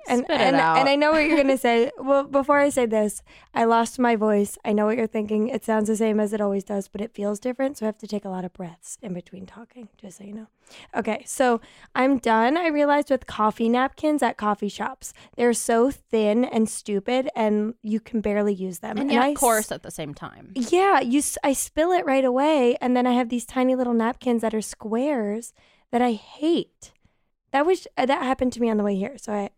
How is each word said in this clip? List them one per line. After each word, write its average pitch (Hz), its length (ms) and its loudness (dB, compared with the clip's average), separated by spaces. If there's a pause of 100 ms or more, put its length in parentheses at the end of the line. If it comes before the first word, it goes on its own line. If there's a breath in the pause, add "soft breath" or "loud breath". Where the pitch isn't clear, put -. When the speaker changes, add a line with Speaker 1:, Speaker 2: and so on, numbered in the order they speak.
Speaker 1:
And, 254 160 0
Speaker 2:
Spit 285 180 0
it - 20 -
Speaker 1:
and, 269 120 4
Speaker 2:
out. 160 240 4
Speaker 1:
and 269 100 4
I 277 60 4
know 294 160 4
what 320 80 4
you're 311 180 2
gonna 269 200 4
Speaker 2:
<laughs> - 20 -2
Speaker 1:
say. 233 400 2
Well, 277 240 2
before 277 340 2
I 285 120 4
say 247 180 0
this, 214 340 0 (320 loud breath)
I 233 120 2
lost 226 340 2
my 240 160 4
voice. 208 500 0
I 208 80 -2
know 208 140 2
what 220 100 0
you're 226 80 0
thinking. 214 440 -2
It 226 140 -6
sounds 214 240 0
the 220 80 0
same 214 240 0
as 214 140 -2
it 214 80 -2
always 196 220 -2
does, 202 240 -6
but 196 140 -10
it 220 120 -10
feels 202 260 -6
different. 269 380 -4
So 214 80 -6
I - 20 -2
have 214 120 -8
to 214 80 -16
take 208 180 -8
a 196 40 -10
lot 185 160 -8
of 180 80 -10
breaths - 500 -16
in 196 100 -10
between 185 320 -14
talking, 226 520 -20
just 196 200 -20
so 196 60 -20
you 202 100 -18
know. 220 140 -16 (480 loud breath)
Okay, 214 320 -4
so 240 340 2 (320 loud breath)
I'm 262 240 2
done, 233 400 2
I 349 100 0
realized, 294 440 2
with 254 160 -2
coffee 214 420 0
napkins 269 540 0
at 233 140 0
coffee 208 320 -2
shops. 247 440 -10 (240 loud breath)
They're 240 160 2
so 233 380 2
thin 220 520 0
and 220 240 0
stupid, 247 680 -4
and 214 480 0
you 214 160 -2
can 220 220 -6
barely 208 340 0
use 185 240 -8
them. - 180 -10
Speaker 2:
And 269 40 -4
Speaker 1:
And 285 100 -2
Speaker 2:
yet 240 120 4
Speaker 1:
I 285 100 2
s- 285 40 -8
Speaker 2:
coarse 226 340 2
at - 120 -12
the 147 80 -16
same 147 240 -10
time. - 400 -18
Speaker 1:
Yeah, 349 460 2
you 262 180 2
s-, - 240 -4
I 285 100 2
spill 320 380 -2
it 359 160 2
right 269 180 2
away, 262 560 2
and 247 160 0
then 247 80 2
I 254 80 2
have 240 160 0
these 240 160 -4
tiny 254 300 0
little 240 180 -2
napkins 233 480 -2
that 220 140 -2
are 214 60 -4
squares 226 920 -4 (380 soft breath)
that 240 120 2
I 247 100 2
hate. - 800 -4 (580)
That 285 140 0
was, 359 220 0 (100)
uh, 262 80 0
that 262 160 0
happened 254 320 -2
to 233 80 -6
me 233 80 2
on 214 80 0
the 208 60 0
way 202 120 0
here, 208 220 -6
so - 160 -10
I, 202 240 -4